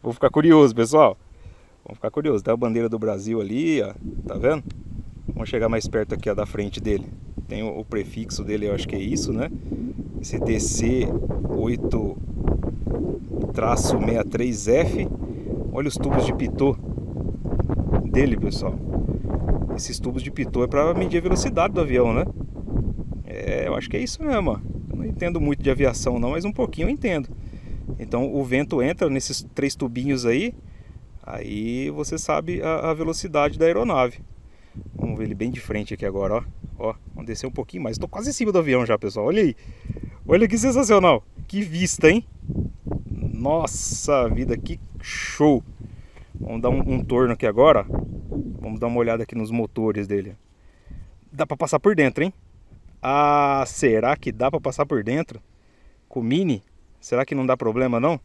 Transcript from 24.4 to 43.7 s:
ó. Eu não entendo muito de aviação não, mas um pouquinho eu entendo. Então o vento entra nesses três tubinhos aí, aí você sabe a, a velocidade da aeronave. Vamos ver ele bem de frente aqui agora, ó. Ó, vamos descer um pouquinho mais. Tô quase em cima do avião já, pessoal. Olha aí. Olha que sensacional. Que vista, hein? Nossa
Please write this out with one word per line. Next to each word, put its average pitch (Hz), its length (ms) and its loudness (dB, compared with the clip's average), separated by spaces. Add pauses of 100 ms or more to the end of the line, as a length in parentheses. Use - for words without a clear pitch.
ó. 104 100 -2 (300)
Eu - 60 -6
não - 80 -6
entendo 175 360 -2
muito 147 220 0
de 139 80 2
aviação 131 480 2
não, 120 120 0
mas 165 140 -2
um 208 80 -2
pouquinho 202 360 -2
eu - 20 2
entendo. 180 380 -2 (680)
Então 120 360 -2
o 139 80 0
vento 131 400 0
entra 165 260 0
nesses 135 460 -4
três 139 200 -2
tubinhos 127 520 -2
aí, 151 280 2 (680)
aí 113 680 -6
você 147 280 -6
sabe 160 440 -2
a, 160 280 -2
a 156 40 0
velocidade 156 640 -2
da 160 80 4
aeronave. 135 540 2 (720)
Vamos 113 240 -4
ver 110 60 -2
ele 107 100 -4
bem 110 160 -2
de 123 100 -8
frente 104 340 -6
aqui 101 100 -8
agora, 98 320 0
ó. 123 80 -2 (340)
Ó, 110 160 -4 (200)
vamos - 120 -10
descer 113 200 -8
um 127 40 -6
pouquinho 170 320 -8
mais. 113 140 -4
Tô 175 100 -6
quase 214 220 -6
em 285 40 -4
cima 214 200 0
do 185 60 6
avião 131 260 4
já, 113 140 2
pessoal. 104 280 -2
Olha 196 160 4
aí. 143 140 2 (720)
Olha 190 180 6
que 214 120 2
sensacional. 208 680 6 (240)
Que 196 140 -2
vista, 170 480 4
hein? 220 160 4 (840)
Nossa 139 1160 0